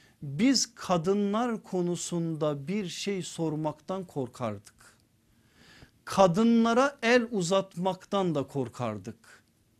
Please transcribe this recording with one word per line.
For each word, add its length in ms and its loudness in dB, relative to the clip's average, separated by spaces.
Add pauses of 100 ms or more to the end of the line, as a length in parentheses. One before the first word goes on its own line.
(220)
biz 540 0
kadınlar 880 0
konusunda 1040 -4
bir 200 -4
şey 360 -6
sormaktan 840 -6
korkardık. 680 -8 (1300)
Kadınlara 960 4
el 280 4
uzatmaktan 1040 0
da 80 0
korkardık. 1000 -8 (360)